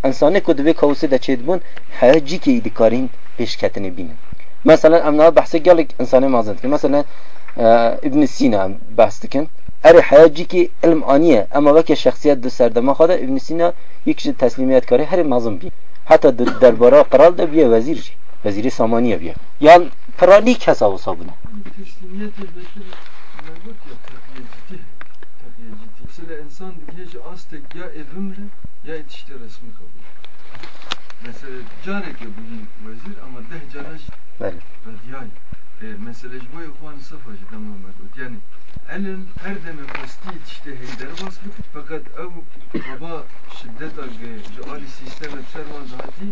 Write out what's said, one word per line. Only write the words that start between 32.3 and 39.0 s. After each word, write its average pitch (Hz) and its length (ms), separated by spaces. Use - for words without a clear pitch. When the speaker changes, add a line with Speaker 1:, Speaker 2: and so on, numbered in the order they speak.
Speaker 2:
vezir - 380
ama - 140
deh 175 340
cara 143 140
Speaker 1:
Bəli. 101 180
Speaker 2:
radiyay. 113 400
E, 226 40
mesela 233 280
bu 127 300
ikhwan 151 360
safa 131 320
ji 190 200
tamam 202 280
edot. 95 380
Yani 151 200
elin 190 380